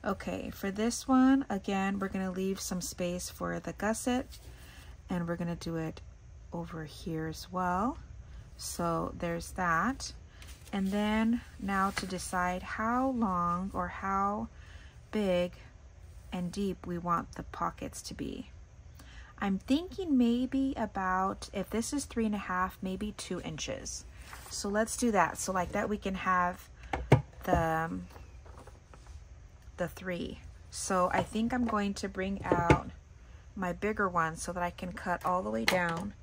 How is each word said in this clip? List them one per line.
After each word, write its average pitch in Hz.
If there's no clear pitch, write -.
Okay, 196
for 196
this 214
one, 262
again, 196
we're 196
gonna 190
leave 190
some 180
space 175
for 170
the 170
gusset, 233
and 175
we're 170
gonna 170
do 165
it 160
over 170
here 160
as -
well. 185
So 170
there's 170
that. 180
And 190
then 214
now 196
to -
decide 180
how 247
long 185
or 180
how 202
big 180
and 180
deep 196
we 175
want 170
the -
pockets -
to -
be. -
I'm 196
thinking 339
maybe 254
about, 190
if 190
this 233
is 277
three 226
and 208
a 202
half, 185
maybe 190
two -
inches. -
So -
let's 214
do 240
that. 180
So -
like 175
that 202
we 208
can 190
have 180
the, 180
um, 165
the 175
three. -
So 180
I 190
think 226
I'm 247
going 208
to 196
bring 190
out 175
my 180
bigger 202
one 165
so 170
that 175
I 175
can 175
cut -
all 180
the 208
way 226
down. 180